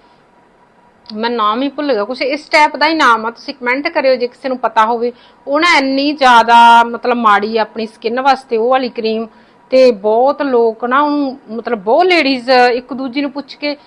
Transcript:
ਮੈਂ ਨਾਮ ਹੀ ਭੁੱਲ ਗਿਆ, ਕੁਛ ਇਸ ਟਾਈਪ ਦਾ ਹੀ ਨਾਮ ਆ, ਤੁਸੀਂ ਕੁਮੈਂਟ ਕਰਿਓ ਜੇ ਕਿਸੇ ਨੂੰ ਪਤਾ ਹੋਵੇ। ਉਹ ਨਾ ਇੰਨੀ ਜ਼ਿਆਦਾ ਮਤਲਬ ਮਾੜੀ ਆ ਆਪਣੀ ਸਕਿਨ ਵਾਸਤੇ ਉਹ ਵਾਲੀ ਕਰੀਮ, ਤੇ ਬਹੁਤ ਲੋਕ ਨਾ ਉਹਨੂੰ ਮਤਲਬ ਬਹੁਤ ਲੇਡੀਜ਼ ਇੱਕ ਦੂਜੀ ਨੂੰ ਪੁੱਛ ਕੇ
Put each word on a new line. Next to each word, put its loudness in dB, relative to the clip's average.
ਮੈਂ -4
ਨਾਮ -2
ਹੀ -2
ਭੁੱਲ -4
ਗਿਆ, -2
ਕੁਛ -8
ਇਸ -6
ਟਾਈਪ 2
ਦਾ 0
ਹੀ -2
ਨਾਮ 0
ਆ, -6
ਤੁਸੀਂ -14
ਕੁਮੈਂਟ -4
ਕਰਿਓ 0
ਜੇ -2
ਕਿਸੇ -10
ਨੂੰ -6
ਪਤਾ 0
ਹੋਵੇ। -4
ਉਹ -2
ਨਾ 2
ਇੰਨੀ -2
ਜ਼ਿਆਦਾ 6
ਮਤਲਬ -4
ਮਾੜੀ 0
ਆ 0
ਆਪਣੀ -8
ਸਕਿਨ -6
ਵਾਸਤੇ 0
ਉਹ 0
ਵਾਲੀ 0
ਕਰੀਮ, -6
ਤੇ 6
ਬਹੁਤ 0
ਲੋਕ 0
ਨਾ 0
ਉਹਨੂੰ -2
ਮਤਲਬ -6
ਬਹੁਤ 0
ਲੇਡੀਜ਼ 0
ਇੱਕ 2
ਦੂਜੀ -8
ਨੂੰ -6
ਪੁੱਛ -14
ਕੇ -8